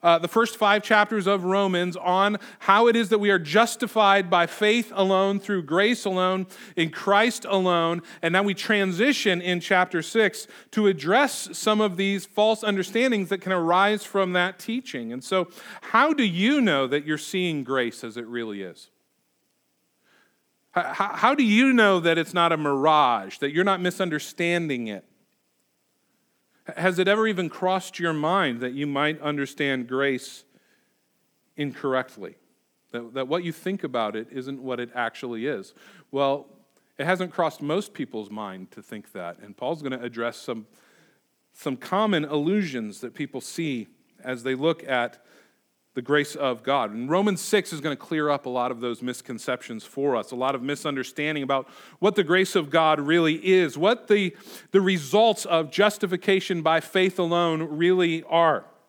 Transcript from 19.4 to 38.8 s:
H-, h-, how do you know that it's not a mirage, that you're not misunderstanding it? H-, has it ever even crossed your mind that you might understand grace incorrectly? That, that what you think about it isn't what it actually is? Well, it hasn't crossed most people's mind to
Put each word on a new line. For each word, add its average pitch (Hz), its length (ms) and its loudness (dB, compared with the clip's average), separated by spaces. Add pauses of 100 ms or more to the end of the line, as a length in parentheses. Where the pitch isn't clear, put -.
H-, 175 120 0
h-, - 100 -8
how 220 400 2
do 285 80 2
you 240 300 6
know 202 260 6
that 165 180 2
it's 160 160 -4
not 170 200 2
a 156 40 -2
mirage, 139 840 2
that 143 120 -4
you're 170 140 0
not 190 160 0
misunderstanding 170 1080 -4
it? 101 160 -8 (1600)
H-, - 120 -12
has 175 200 0
it 185 120 2
ever 220 180 4
even 180 220 -2
crossed 185 500 -2
your 170 140 0
mind 151 480 0
that 127 100 -4
you 143 160 -6
might 147 320 -2
understand 139 680 -4
grace 131 560 -4 (1120)
incorrectly? 127 800 -6 (560)
That, 120 240 -12
that 135 120 -4
what 170 160 -2
you 170 80 -6
think 190 320 -6
about 113 320 -4
it 113 160 -8
isn't 131 300 -10
what 127 180 -6
it 123 160 -8
actually 120 500 -6
is? 117 280 -6 (360)
Well, 139 380 -2 (500)
it 143 80 -4
hasn't 180 280 -2
crossed 160 280 -2
most 160 320 -4
people's 110 360 -8
mind 98 420 -12
to 104 100 -20